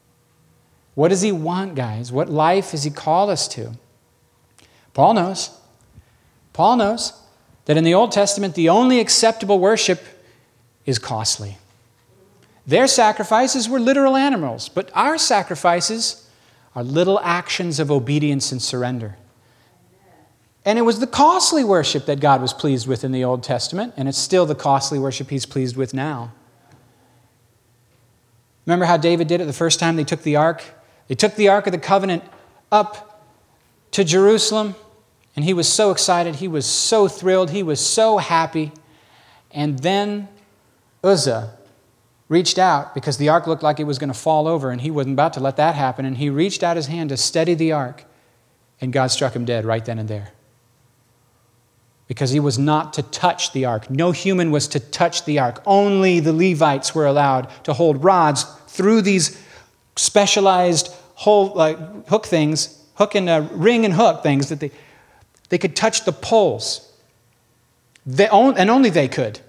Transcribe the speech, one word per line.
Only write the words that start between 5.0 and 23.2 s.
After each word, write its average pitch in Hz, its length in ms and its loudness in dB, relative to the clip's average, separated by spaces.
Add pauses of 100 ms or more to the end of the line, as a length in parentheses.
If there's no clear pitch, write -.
knows. 185 420 -4 (960)
Paul 202 220 2
knows 226 380 -2 (520)
that 147 120 2
in 165 60 2
the 165 100 4
Old 208 180 4
Testament, 196 440 -2
the 165 140 2
only 247 300 4
acceptable 220 580 2
worship 190 460 2 (840)
is 123 140 -2
costly. 104 580 -6 (1120)
Their 208 200 4
sacrifices 226 840 2
were 262 100 0
literal 269 380 2
animals, 180 500 -2
but 190 260 -8
our 285 240 2
sacrifices 190 1080 -2 (480)
are 127 80 -6
little 175 380 2
actions 170 580 -4
of 151 100 -2
obedience 143 640 -2
and 127 100 -8
surrender. 123 560 -6 (1500)
And 208 120 2
it 240 60 2
was 226 160 0
the 254 80 -4
costly 320 560 2
worship 170 420 0
that 143 140 -2
God 135 220 4
was 123 120 -4
pleased 131 320 -2
with 127 200 -4
in 131 80 -4
the 127 100 -2